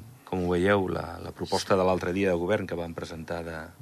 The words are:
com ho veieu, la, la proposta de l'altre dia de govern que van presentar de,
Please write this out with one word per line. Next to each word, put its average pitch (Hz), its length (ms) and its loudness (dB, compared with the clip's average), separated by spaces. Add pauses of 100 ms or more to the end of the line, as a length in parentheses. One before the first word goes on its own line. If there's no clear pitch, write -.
(260)
com 92 200 -2
ho 87 80 0
veieu, 95 360 4
la, 85 320 -4
la 92 120 -10
proposta 95 420 0
de 95 100 6
l'altre 90 280 2
dia 98 160 2
de 87 80 4
govern 92 320 0
que 85 80 -4
van 85 160 -6
presentar 82 500 -8
de, 82 140 -8 (240)